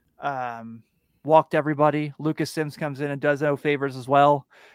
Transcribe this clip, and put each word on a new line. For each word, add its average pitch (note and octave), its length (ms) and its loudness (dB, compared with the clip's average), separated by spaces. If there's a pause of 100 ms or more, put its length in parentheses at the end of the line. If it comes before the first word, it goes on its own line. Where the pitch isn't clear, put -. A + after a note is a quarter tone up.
(200)
Um, A#2 640 -10 (420)
walked D#3 300 4
everybody. D3+ 640 0
Lucas D3+ 320 -4
Sims D3+ 260 -6
comes C#3+ 260 -8
in C#3+ 100 -4
and C#3 100 -8
does C#3+ 200 0
no D3 140 0
favors C#3 400 -2
as B2 120 -12
well. C#3+ 400 4 (280)